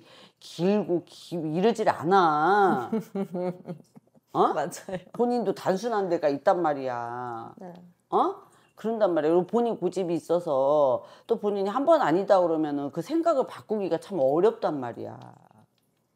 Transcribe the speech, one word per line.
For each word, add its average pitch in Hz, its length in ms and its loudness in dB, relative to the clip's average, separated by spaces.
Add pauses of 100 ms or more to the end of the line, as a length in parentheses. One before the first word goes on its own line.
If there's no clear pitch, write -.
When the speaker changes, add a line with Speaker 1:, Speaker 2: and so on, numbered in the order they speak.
(400)
Speaker 1:
길고 175 680 -2
기-, - 300 -14
이러질 180 520 0
않아. 165 1040 2
Speaker 2:
<laughs> 180 1400 -8
Speaker 1:
어? 190 140 4
Speaker 2:
맞아요. 180 500 -6 (160)
Speaker 1:
본인도 240 420 0
단순한 196 540 -2
데가 160 200 0
있단 175 320 2
말이야. 123 960 -6
Speaker 2:
네. 180 160 -16 (360)
Speaker 1:
어? 285 260 0 (400)
그런단 208 380 0
말이야. 156 180 2
그리고 175 160 2
본인 233 320 0
고집이 180 360 -2
있어서 147 880 2 (240)
또 214 120 0
본인이 202 300 -2
한 262 160 -2
번 320 160 6
아니다 185 400 4
그러면은 151 500 -2
그 165 100 -8
생각을 311 460 0
바꾸기가 185 520 -4
참 185 200 -6
어렵단 165 600 2
말이야. 117 380 -10 (1000)